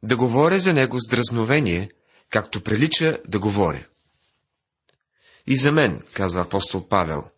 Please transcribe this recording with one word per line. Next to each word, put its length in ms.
да 140
говоря 420
за 140
него 260
с 100
дразновение, 800
както 340
прилича 540
да 120
говоря.“ 460
„И 100
за 140
мен“, 300
казва 280
апостол 460
Павел 360